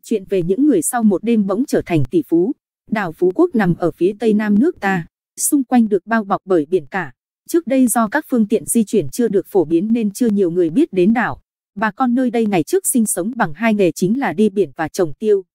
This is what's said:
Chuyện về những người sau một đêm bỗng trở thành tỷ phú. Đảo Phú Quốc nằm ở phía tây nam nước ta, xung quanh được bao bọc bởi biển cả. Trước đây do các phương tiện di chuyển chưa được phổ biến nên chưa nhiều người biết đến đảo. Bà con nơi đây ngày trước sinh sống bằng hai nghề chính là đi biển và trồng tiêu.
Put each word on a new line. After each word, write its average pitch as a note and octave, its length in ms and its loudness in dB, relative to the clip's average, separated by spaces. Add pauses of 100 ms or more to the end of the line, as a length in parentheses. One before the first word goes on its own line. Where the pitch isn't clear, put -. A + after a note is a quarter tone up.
(140)
Chuyện G3 160 -4
về F#3 140 0
những G3 240 2
người G#3+ 140 4
sau A#3+ 220 -2
một G3 200 2
đêm G#3+ 240 2
bỗng G3+ 180 -2
trở F#3+ 200 -2
thành D#3+ 260 0
tỷ D#4+ 160 2
phú. G3+ 240 2 (400)
Đảo G3+ 200 -4
Phú F3+ 240 0
Quốc F4 200 2
nằm F3+ 200 2
ở E3 160 -2
phía F#3+ 280 -2
tây A3+ 140 2
nam G#3 260 2
nước E4 200 0
ta, F#3+ 280 -2 (320)
xung C#4+ 240 0
quanh A#3 260 2
được G3 180 -2
bao A3+ 160 -2
bọc G3 220 -4
bởi F3 200 0
biển D#3+ 260 -2
cả. E3+ 220 -8 (360)
Trước E4 180 -2
đây C4 200 2
do A3+ 200 0
các D#4 220 -4
phương A3+ 180 2
tiện - 180 -2
di A#3 180 0
chuyển F3+ 260 -2
chưa A#3+ 180 -2
được G3 200 0
phổ F3 180 0
biến E3+ 280 0
nên A3 180 0
chưa A#3+ 160 -2
nhiều G3+ 240 0
người F3 180 0
biết A#3 240 0
đến F#3 200 2
đảo. G3+ 280 -4 (340)
Bà G#3 160 -2
con B3 240 -2
nơi B3+ 160 0
đây A#3 140 0
ngày F#3+ 180 0
trước - 240 -2
sinh A3+ 180 2
sống F#3+ 300 -4
bằng G#3 180 -2
hai A3+ 200 0
nghề G3 180 2
chính G#3 280 -2
là G#3 140 -4
đi G#3 160 2
biển F#3+ 260 -2
và D#3+ 120 -4
trồng E3 260 -4
tiêu. G3+ 300 0 (120)